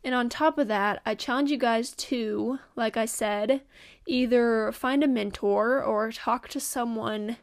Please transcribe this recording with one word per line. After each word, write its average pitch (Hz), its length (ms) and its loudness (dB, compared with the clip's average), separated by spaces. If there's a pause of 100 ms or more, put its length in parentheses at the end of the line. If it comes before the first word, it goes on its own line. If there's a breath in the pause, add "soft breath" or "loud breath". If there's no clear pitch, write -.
And 254 100 0
on 240 140 2
top 302 300 2
of 254 100 2
that, 208 380 0
I 220 80 0
challenge 269 360 0
you 294 60 2
guys 233 360 0
to, 226 640 -4 (180)
like 220 200 -2
I 226 100 0
said, 214 560 0 (440 loud breath)
either 233 680 2
find 269 300 0
a 302 60 4
mentor 208 720 2
or 220 300 0
talk 233 360 -4
to 277 120 -6
someone 226 840 -4